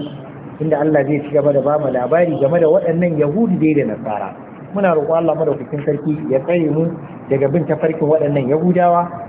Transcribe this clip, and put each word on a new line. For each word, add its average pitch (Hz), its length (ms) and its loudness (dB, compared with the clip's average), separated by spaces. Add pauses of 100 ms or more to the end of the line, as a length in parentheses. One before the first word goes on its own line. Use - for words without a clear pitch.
(600)
inda 151 180 2
Allah 151 240 4
zai 143 220 0
ci - 80 -12
gaba 147 180 4
da 139 100 2
ba 147 200 0
mu 139 100 -2
labari 139 480 2
game 147 220 2
da 160 80 6
waɗannan 170 500 2
Yahudi 175 380 2
dai 156 160 2 (100)
da - 0 - (140)
Nasara. 101 320 -6 (480)
Muna 190 160 2
roƙo 156 240 0
Allah 165 180 2
Madaukakin 147 480 -4
Sarki 151 300 -2 (160)
ya 131 160 0
tsare 170 240 0
mu 160 180 0 (420)
daga 135 200 2
bin 151 160 0
tafarkin 156 420 -2
waɗannan 143 400 2
Yahudawa 175 640 2 (200)